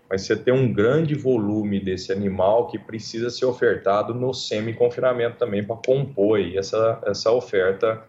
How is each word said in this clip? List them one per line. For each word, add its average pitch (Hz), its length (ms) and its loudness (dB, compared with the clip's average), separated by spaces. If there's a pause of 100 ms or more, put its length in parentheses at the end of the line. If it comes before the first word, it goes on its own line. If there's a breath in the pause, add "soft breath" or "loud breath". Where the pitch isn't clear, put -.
mas 95 120 -2
você - 160 0
tem 123 160 2
um 131 180 2
grande 139 440 2
volume 107 640 0
desse 92 320 -4
animal 98 560 2
que 110 100 -8
precisa 113 540 -8
ser - 140 -4
ofertado 107 680 0
no 127 200 -2
semi-confinamento 120 1040 -2
também 101 260 -2
pra 110 120 -6
compor 110 640 2
aí 90 180 -2
essa, 110 500 0
essa 104 260 0
oferta 110 760 0